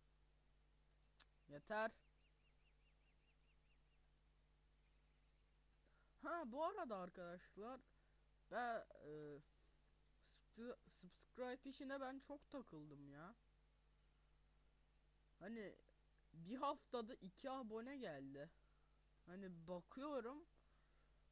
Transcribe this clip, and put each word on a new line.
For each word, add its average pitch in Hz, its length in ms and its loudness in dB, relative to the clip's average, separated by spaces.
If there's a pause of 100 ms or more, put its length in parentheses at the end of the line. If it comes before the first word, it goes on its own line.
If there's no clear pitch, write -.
(1500)
Yeter. 214 420 4 (4000)
Ha, 330 240 4
bu 269 180 4
arada 339 320 4
arkadaşlar, 185 840 -4 (720)
ben, 233 340 4 (200)
e, 147 360 -6 (1160)
subs-, 240 200 -2 (140)
subscribe 247 800 -4
işine 269 300 -2
ben 262 180 0
çok - 320 -8
takıldım 151 580 -6
ya. 160 260 -8 (2000)
Hani 202 380 -4 (560)
bir 170 240 -2
haftada 254 580 4
iki 196 360 -4
abone 247 460 0
geldi. 143 540 -2 (760)
Hani 175 400 -6
bakıyorum, 262 800 0 (880)